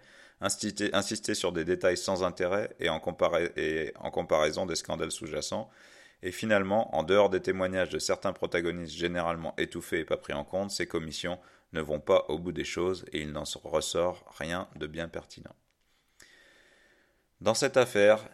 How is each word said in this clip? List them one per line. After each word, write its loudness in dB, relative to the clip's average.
insister, -2
insister -2
sur 0
des -2
détails 2
sans 0
intérêt -2
et 0
en 0
compara-, 0
et -2
en -8
comparaison 2
des -2
scandales -4
sous-jacents. -6
Et -4
finalement, 2
en 2
dehors 6
des 2
témoignages 0
de -4
certains -2
protagonistes -2
généralement -2
étouffés -4
et -4
pas -2
pris -8
en -4
compte, -4
ces -4
commissions -6
ne -4
vont -4
pas 4
au -2
bout -6
des -6
choses -2
et -4
il -8
n'en -6
ressort -2
rien -6
de -6
bien -8
pertinent. -14
Dans 4
cette 4
affaire, 6